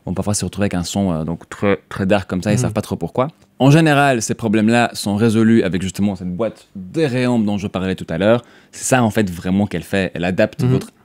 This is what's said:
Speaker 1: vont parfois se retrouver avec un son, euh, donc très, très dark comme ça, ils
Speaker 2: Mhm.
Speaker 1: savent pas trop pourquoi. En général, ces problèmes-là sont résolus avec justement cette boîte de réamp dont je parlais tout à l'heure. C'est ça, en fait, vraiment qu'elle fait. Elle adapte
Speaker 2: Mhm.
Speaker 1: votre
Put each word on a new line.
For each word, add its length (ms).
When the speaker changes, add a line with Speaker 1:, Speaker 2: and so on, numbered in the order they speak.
Speaker 1:
vont 80
parfois 200
se 100
retrouver 220
avec 80
un 100
son, 300
euh, 100
donc 240
très, 400
très 180
dark 240
comme 140
ça, 80
ils 40
Speaker 2:
Mhm. 40
Speaker 1:
savent 140
pas 80
trop 160
pourquoi. 320
En 120
général, 500
ces 120
problèmes-là 600
sont 220
résolus 480
avec 180
justement 360
cette 180
boîte 400
de 280
réamp 360
dont 180
je 100
parlais 280
tout 140
à 80
l'heure. 260
C'est 100
ça, 200
en 60
fait, 200
vraiment 380
qu'elle 160
fait. 320
Elle 100
adapte 380
Speaker 2:
Mhm. 60
Speaker 1:
votre 220